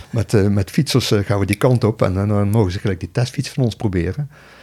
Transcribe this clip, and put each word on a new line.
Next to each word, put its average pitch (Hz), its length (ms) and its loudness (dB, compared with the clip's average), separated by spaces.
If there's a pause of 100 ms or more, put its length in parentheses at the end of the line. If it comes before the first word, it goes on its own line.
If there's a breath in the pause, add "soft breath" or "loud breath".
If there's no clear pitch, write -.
met, 113 240 -2
eh, 104 140 4
met 101 240 0
fietsers, - 400 0
eh, 107 80 4
gaan 101 200 0
we 98 60 0
die 101 100 0
kant 127 280 2
op. 107 180 0
En, 95 160 0
eh, 101 100 0
dan 104 220 0
mogen 104 220 2
ze 98 80 -6
gelijk 95 200 -4
die 87 120 -10
testfiets 127 380 -2
van 135 140 -2
ons 113 120 -2
proberen. 95 540 -2 (340 loud breath)